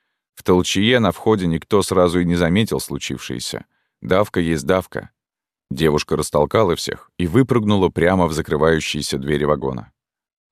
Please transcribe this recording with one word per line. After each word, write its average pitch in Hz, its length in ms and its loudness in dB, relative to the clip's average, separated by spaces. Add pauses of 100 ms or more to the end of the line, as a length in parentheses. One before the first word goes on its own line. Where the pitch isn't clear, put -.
(340)
В - 80 -20
толчее 98 560 2
на 98 140 2
входе 107 340 0
никто 85 360 0
сразу 90 360 2
и 87 60 2
не 87 100 0
заметил 87 460 0
случившееся. - 840 -10 (380)
Давка 95 380 0
есть 82 260 -2
давка. - 440 -4 (600)
Девушка 76 460 0
растолкала 78 580 0
всех - 440 -10
и 87 100 -2
выпрыгнула 104 600 2
прямо 87 380 2
в 78 60 -2
закрывающиеся 78 840 -2
двери 71 280 -2
вагона. 69 480 -4 (600)